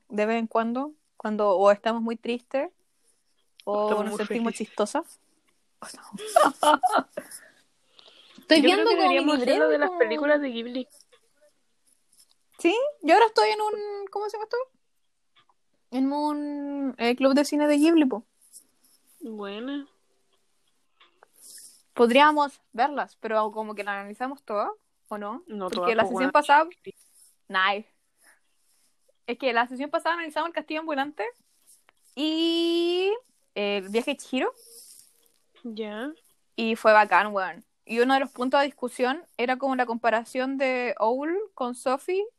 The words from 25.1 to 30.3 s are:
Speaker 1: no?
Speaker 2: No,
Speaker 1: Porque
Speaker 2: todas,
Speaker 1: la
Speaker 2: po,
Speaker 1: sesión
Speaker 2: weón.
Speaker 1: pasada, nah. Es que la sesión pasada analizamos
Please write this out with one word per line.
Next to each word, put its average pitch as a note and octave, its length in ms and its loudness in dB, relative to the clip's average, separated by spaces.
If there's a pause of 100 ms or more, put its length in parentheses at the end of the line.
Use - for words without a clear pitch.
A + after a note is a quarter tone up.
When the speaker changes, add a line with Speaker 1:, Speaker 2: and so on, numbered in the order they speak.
Speaker 1:
no? G#3 300 -10
Speaker 2:
No, G3 220 -8
Speaker 1:
Porque F3+ 240 0
Speaker 2:
todas, A3 40 -2
Speaker 1:
la A3 60 4
Speaker 2:
po, G3+ 60 -2
Speaker 1:
sesión - 120 -4
Speaker 2:
weón. C#4 100 0
Speaker 1:
pasada, D4+ 360 4 (800)
nah. G3 260 0 (1500)
Es B3+ 100 -8
que A#3+ 160 -2
la A#3 140 2
sesión B3+ 220 -8
pasada E4 260 -2
analizamos D#4+ 340 -6